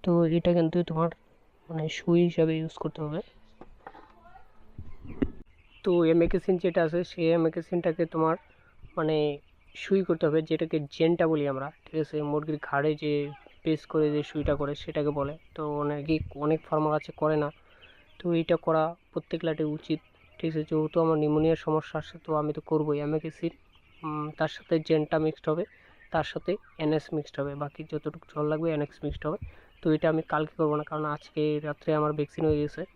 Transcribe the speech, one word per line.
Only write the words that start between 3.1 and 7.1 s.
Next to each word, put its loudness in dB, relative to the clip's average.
তো 2
অ্যামাক্সিসিলিন 4
যেটা 2
আছে, 0